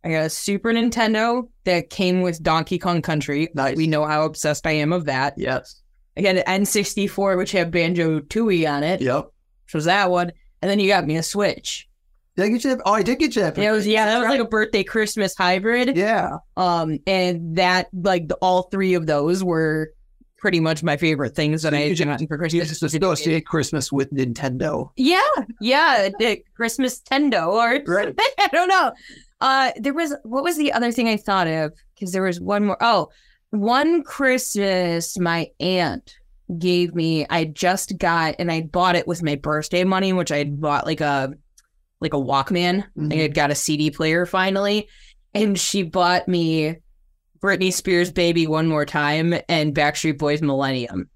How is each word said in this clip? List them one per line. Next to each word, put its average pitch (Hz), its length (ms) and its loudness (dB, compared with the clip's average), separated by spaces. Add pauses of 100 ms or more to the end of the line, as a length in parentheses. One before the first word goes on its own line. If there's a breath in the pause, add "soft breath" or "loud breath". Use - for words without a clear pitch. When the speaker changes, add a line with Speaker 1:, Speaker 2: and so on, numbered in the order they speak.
Speaker 1:
I 170 60 -4
got 160 160 0
a 160 40 -2
Super 202 420 -2
Nintendo 233 760 0 (160)
that 175 260 0
came 180 320 0
with 165 200 -2
Donkey 160 360 0
Kong 175 240 0
Country. 156 520 -2
Speaker 2:
Nice. 135 220 0
Speaker 1:
We 160 100 0
know 151 200 2
how 151 180 0
obsessed 156 420 -4
I 160 60 0
am 151 200 0
of 175 120 0
that. 139 320 -2
Speaker 2:
Yes. - 460 -6 (340)
Speaker 1:
I 170 60 -2
got 190 140 2
an 180 100 2
N 190 180 0
sixty-four, 196 720 0
which 170 160 -2
had 170 180 0
Banjo-Tooie 170 960 0
on 143 140 -2
it. 175 180 -2
Speaker 2:
Yep. 131 300 -2 (360)
Speaker 1:
Which - 80 -12
was 156 100 -2
that 185 260 2
one. 175 220 0 (280)
And 190 100 0
then 208 100 2
you 190 80 2
got 185 180 2
me 151 100 -2
a 165 60 -2
Switch. - 640 -4 (500)
Speaker 2:
Did 180 80 2
I 214 40 2
get 233 160 0
you 277 100 0
that? 240 100 -6
Oh, 190 80 2
I 220 100 2
did 247 160 0
get 269 180 0
you 220 60 2
that 160 120 0
for - 60 -6
Speaker 1:
Yeah, 208 100 2
it - 20 2
was, 214 140 0
yeah, 220 200 2
that 220 120 2
was, 240 80 0
Speaker 2:
Christmas. 269 120 2
Speaker 1:
like, 233 80 0
a - 40 -14
birthday 214 320 0
Christmas 208 540 -2
hybrid. 220 600 2
Speaker 2:
Yeah. 180 420 0 (180)
Speaker 1:
Um, 170 500 0
and 180 500 0
that, 185 360 2
like, 180 360 0
the, - 80 -2
all 185 260 2
three 190 320 0
of 165 120 0
those 160 380 0
were 156 480 0 (460)
pretty 180 220 2
much 160 220 0
my 156 140 0
favorite 147 380 0
things 156 280 0
that 156 100 0
Speaker 2:
So 147 40 2
Speaker 1:
I 143 60 2
Speaker 2:
you 151 60 0
Speaker 1:
had 175 80 0
Speaker 2:
just, 156 120 0
Speaker 1:
gotten 147 180 -4
for 156 80 -6
Speaker 2:
you 143 40 -6
Speaker 1:
Christmas. 165 300 -2
Speaker 2:
just 151 260 -4
associate 160 520 0
Christmas 147 460 -2
with 139 180 -2
Nintendo. 131 840 -4
Speaker 1:
Yeah, 330 240 2 (400)
yeah, 247 480 2 (100)
the 220 240 0 (140)
Christmas 247 440 -2
Tendo, 262 480 0
or 233 380 2
Speaker 2:
Right. - 300 0
Speaker 1:
<laughs> 480 220 2
I 392 140 2
don't 349 160 2
know. 359 240 4 (480 loud breath)
Uh, 269 360 2
there 277 180 -4
was, 302 280 -2
what 254 220 -4
was 339 120 0
the 294 160 0
other 233 200 0
thing 233 160 0
I 220 80 2
thought 196 300 0
of? 160 260 -2 (260)
'Cause 185 140 -8
there 190 100 0
was 180 180 -2
one 202 260 0
more. 196 140 0
Oh, 208 280 2 (420 soft breath)
one 262 540 2
Christmas, 196 1120 0
my 170 300 0 (100)
aunt 175 560 -2 (440)
gave 175 360 2
me, 160 340 0
I 165 180 0
just 180 520 -2
got, 165 400 0
and 170 140 -2
I 160 100 -2
bought 175 320 0
it 170 140 0
with 175 140 -4
my 151 120 0
birthday 151 480 -2
money, 190 300 2
which 180 180 -2
I 147 80 0
had 147 220 -4
bought, 147 260 0
like, 160 140 -4
a, 139 340 -2 (640)
like, 156 140 -4
a - 20 -2
Walkman. 175 680 0 (120)
Speaker 2:
Mm-hmm. 151 160 -2
Speaker 1:
I 147 40 0
had 151 180 0
got 147 160 2
a 147 40 0
C 151 220 -2
D 151 140 0
player 160 340 0
finally, 196 640 0 (460 soft breath)
and 208 240 2
she - 240 0
bought 175 460 2
me 165 480 0 (680)
Britney 185 300 2
Spears' 180 400 0
Baby 170 340 2
One 156 220 0
More 151 180 0
Time 156 480 0 (140)
and 156 260 0
Backstreet 147 420 0
Boys' 147 260 0
Millennium. 135 720 -2